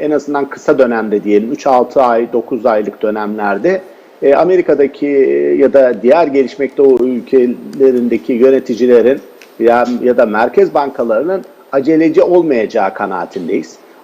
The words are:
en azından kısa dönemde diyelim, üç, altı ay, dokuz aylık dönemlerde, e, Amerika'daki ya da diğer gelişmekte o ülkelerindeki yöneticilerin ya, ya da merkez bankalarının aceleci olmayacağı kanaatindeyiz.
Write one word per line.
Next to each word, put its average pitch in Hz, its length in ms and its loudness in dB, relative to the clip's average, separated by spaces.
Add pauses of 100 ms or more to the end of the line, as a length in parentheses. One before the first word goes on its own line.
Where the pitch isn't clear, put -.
en 151 100 -4
azından 139 380 -4
kısa - 300 -2
dönemde 110 460 0
diyelim, 104 280 0
üç, - 140 -6
altı 127 360 2
ay, 120 300 0
dokuz 117 340 -4
aylık 107 360 -2
dönemlerde, 107 800 -2 (420)
e, 139 120 4
Amerika'daki 151 720 0 (520)
ya 135 140 2
da 123 300 2
diğer 156 240 4
gelişmekte 135 560 -2
o 131 220 4
ülkelerindeki 123 1300 -2
yöneticilerin 123 880 2 (400)
ya, 117 260 2 (160)
ya 123 140 0
da 120 100 2
merkez 123 480 0
bankalarının 139 680 -2 (280)
aceleci 160 500 2
olmayacağı 131 720 0
kanaatindeyiz. 92 840 -8 (280)